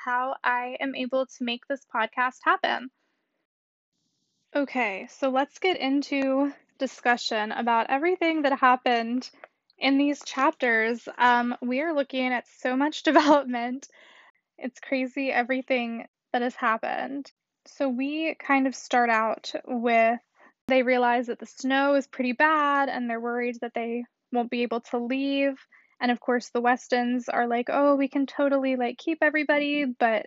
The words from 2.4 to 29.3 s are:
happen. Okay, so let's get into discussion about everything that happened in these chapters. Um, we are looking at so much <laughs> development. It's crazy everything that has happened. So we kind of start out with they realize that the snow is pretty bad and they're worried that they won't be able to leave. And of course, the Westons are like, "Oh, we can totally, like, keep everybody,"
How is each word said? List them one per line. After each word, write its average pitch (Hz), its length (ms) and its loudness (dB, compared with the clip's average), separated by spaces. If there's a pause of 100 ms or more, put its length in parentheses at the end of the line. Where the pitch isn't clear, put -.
happen. 262 460 0 (1600)
Okay, 247 560 -2
so 269 200 -2
let's 262 280 -2
get 370 200 0
into 269 760 0 (260)
discussion 233 760 -2
about 233 380 0
everything 330 520 0
that 269 160 2
happened 247 720 2 (500)
in 269 200 2
these 285 260 0
chapters. 240 840 0 (100)
Um, 247 420 4
we 254 200 -2
are 330 120 0
looking 262 400 -2
at 240 140 -4 (120)
so 254 180 -2
much 294 260 0
<laughs> - 20 -2
development. 269 840 4 (680)
It's - 220 -10
crazy 262 500 -4
everything 240 760 -2 (260)
that 247 100 0
has 247 120 -2
happened. 254 760 -4 (360)
So - 220 -2
we 285 500 -4
kind 269 280 2
of 254 80 -2
start 240 360 0
out 220 420 -2 (140)
with 233 540 2 (480)
they 262 140 4
realize 247 460 2
that 233 100 -6
the 226 80 -16
snow 277 480 0
is 269 140 0
pretty 247 240 -2
bad 285 560 2
and 247 200 -4
they're 233 120 -4
worried 240 400 -4
that 240 140 -8
they 233 300 -4 (280)
won't 240 180 0
be 240 120 0
able 233 180 -2
to - 180 -4
leave. 269 580 0 (440)
And 247 100 0
of 240 80 0
course, 247 300 -2
the 240 120 -4
Westons 247 680 0
are 240 180 0
like, 240 240 -2
"Oh, 285 240 4
we 277 140 2
can 277 180 -2
totally, 269 500 0
like, 247 220 -4
keep 320 240 -4
everybody," 294 600 2